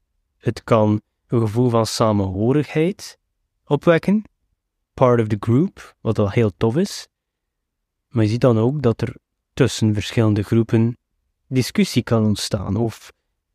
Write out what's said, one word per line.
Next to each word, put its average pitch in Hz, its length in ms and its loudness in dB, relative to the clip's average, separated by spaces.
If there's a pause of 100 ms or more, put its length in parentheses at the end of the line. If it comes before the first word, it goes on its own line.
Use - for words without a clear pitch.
(380)
Het - 260 -6
kan 107 380 2 (260)
een 123 120 0
gevoel 113 300 0
van 113 160 2
samenhorigheid 113 1300 -2 (460)
opwekken, 170 580 0 (680)
part 123 280 2
of 107 60 0
the 104 120 -2
group, 139 640 -2
wat 113 180 -2
al 101 100 2
heel 110 280 0
tof 113 200 0
is. - 300 -6 (1000)
Maar 117 160 0
je 104 60 2
ziet 120 120 -2
dan 120 160 4
ook 131 240 0
dat 117 200 0
er - 140 -6 (380)
tussen 110 400 0
verschillende 104 500 0
groepen 113 540 0 (500)
discussie 127 560 -2
kan 113 220 0
ontstaan. 98 500 -4
Of 113 360 -6 (440)